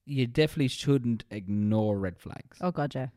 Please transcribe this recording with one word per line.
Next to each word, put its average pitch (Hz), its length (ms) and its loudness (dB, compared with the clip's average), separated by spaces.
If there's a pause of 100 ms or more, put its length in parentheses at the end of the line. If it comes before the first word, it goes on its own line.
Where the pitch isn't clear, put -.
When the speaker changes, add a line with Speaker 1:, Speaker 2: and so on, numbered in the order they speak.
Speaker 1:
you 135 220 0
definitely 147 400 2
shouldn't 123 640 0
ignore 104 680 2
red 92 200 -4
flags. - 420 -14
Speaker 2:
Oh, 180 100 0
God, 147 240 -2
yeah. 135 220 -6